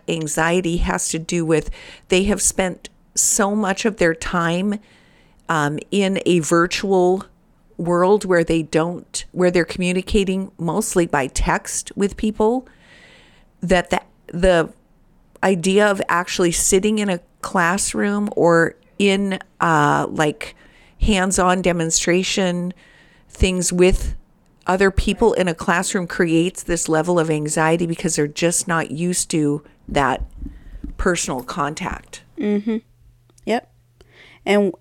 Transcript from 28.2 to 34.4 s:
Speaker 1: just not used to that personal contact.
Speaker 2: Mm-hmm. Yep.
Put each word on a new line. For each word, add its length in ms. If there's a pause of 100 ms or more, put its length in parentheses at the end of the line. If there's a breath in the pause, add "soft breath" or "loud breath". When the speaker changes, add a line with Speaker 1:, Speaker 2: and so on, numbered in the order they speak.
Speaker 1:
just 400
not 220
used 400
to 340 (240 soft breath)
that 360 (760 loud breath)
personal 460
contact. 800 (160)
Speaker 2:
Mm-hmm. 380 (680)
Yep. 260 (720 soft breath)